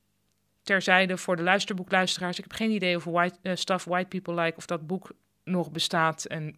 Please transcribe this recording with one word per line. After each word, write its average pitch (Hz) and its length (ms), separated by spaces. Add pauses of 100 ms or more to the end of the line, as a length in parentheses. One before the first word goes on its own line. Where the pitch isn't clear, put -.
(640)
Terzijde 185 540
voor 180 180
de 165 80
luisterboekluisteraars, 185 920
ik 190 60
heb - 100
geen 220 180
idee 180 240
of 170 80
white, 175 380
eh, 185 140
Stuff 185 300
White 180 340
People 170 240
Like, 165 140
of - 80
dat 160 220
boek 190 240 (320)
nog 175 280
bestaat 160 540
en 151 320